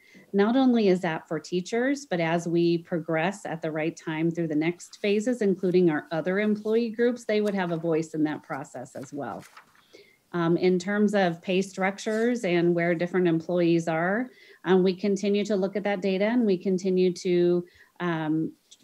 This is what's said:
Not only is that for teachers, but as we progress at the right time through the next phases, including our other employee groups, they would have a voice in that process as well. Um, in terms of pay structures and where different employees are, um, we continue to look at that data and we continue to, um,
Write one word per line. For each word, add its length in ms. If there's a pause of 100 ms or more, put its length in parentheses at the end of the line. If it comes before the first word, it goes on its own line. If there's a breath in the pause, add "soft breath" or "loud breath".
(320 soft breath)
Not 240
only 320
is 140
that 260
for 100
teachers, 680
but 120
as 300
we 300
progress 680
at 160
the 80
right 260
time 360
through 160
the 80
next 440
phases, 420
including 480
our 200
other 300
employee 500
groups, 340
they 160
would 140
have 160
a 60
voice 380
in 100
that 180
process 540
as 160
well. 320 (880 soft breath)
Um, 240
in 240
terms 340
of 260
pay 220
structures 800
and 300
where 220
different 320
employees 580
are, 420 (360 soft breath)
um, 180
we 100
continue 520
to 100
look 220
at 80
that 160
data 240
and 200
we 140
continue 540
to, 520 (360 soft breath)
um, 520 (320)